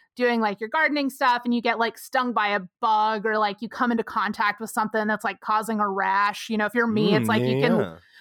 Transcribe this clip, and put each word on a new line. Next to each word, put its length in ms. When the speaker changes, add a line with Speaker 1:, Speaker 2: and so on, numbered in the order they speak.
Speaker 1:
doing, 260
like, 200
your 80
gardening 400
stuff 380
and 80
you 80
get, 160
like, 180
stung 380
by 140
a 120
bug 420
or, 140
like, 240
you 80
come 200
into 140
contact 560
with 80
something 380
that's, 180
like, 160
causing 400
a 80
rash, 600
you 80
know, 80
if 80
you're 120
me, 280
it's 120
Speaker 2:
Mm, 20
Speaker 1:
like, 120
Speaker 2:
yeah, 60
Speaker 1:
you 100
can, 220
Speaker 2:
yeah. 200